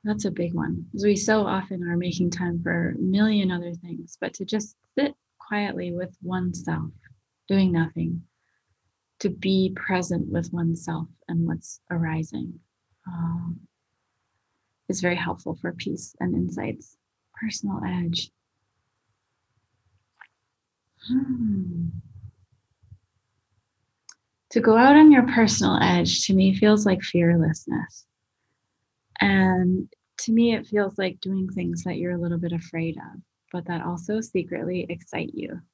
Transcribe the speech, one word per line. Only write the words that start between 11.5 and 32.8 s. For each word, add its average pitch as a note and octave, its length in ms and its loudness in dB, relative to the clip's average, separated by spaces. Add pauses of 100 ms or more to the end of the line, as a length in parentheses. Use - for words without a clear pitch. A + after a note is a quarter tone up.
arising, D#3+ 680 -6 (480)
um, E3+ 580 -6 (1200)
is F#3+ 100 -4
very F3+ 160 0
helpful - 400 -8
for F3 160 -8
peace - 480 -10
and F3+ 160 -2
insights. F3 600 -6 (360)
Personal - 520 -8
edge. F3 440 -4 (2750)
Hmm. G#3+ 800 -2 (2750)
To A3+ 100 2
go A3 160 6
out C4+ 180 10
on D#4 160 12
your B3+ 160 8
personal G3+ 540 4
edge, F3 460 2
to G3 60 2
me, F#3+ 220 6
feels G#3+ 300 4
like F#3+ 160 2
fearlessness. E3+ 1040 0 (1120)
And F#3 720 2 (280)
to - 120 -4
me, A#3 220 4
it - 140 -4
feels G3+ 300 0
like F#3 240 -4
doing F#3+ 280 -4
things F3 340 -6
that F3+ 140 -6
you're F3 160 -4
a F3 60 -4
little E3+ 180 -2
bit E3+ 160 -4
afraid E3 440 -6